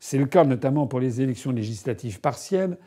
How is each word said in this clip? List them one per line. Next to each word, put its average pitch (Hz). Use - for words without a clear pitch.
c'est -
le 139
cas 170
notamment 139
pour 131
les 127
élections 131
législatives 110
partielles, 180